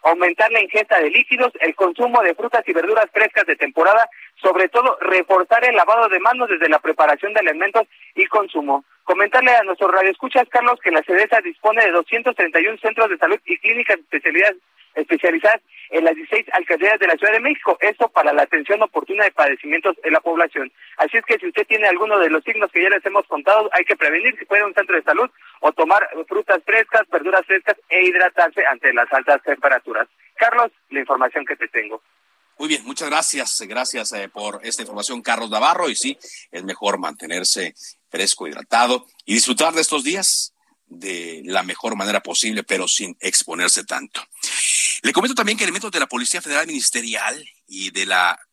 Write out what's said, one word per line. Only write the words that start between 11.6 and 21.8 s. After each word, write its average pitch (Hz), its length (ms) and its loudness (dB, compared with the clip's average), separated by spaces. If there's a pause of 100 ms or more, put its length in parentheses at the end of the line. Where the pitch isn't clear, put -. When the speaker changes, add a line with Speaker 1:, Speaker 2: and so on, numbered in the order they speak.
Speaker 1:
de 185 80 2
doscientos 226 420 0
treinta 170 240 0
y 170 100 2
un 220 100 -6
centros 220 320 0
de 175 80 -4
salud 170 260 0
y 170 140 -4
clínicas 226 400 0
especialidad-, 165 580 0 (380)
especializadas 311 680 0 (300)
en 233 140 0
las - 100 4
dieciséis - 400 -4
alcaldías 180 440 2
de 196 100 2
la 160 80 2
Ciudad 208 180 0
de 226 60 2
México, 247 400 0
esto 208 280 0
para 151 240 2
la 147 120 4
atención 175 380 0
oportuna 208 420 -2
de 196 60 2
padecimientos 151 640 -2 (100)
en 156 100 0
la 160 60 4
población. 160 520 -2 (240)
Así - 220 0
es 226 80 -2
que 220 120 0
si 185 100 -6
usted 208 180 -2
tiene 214 200 0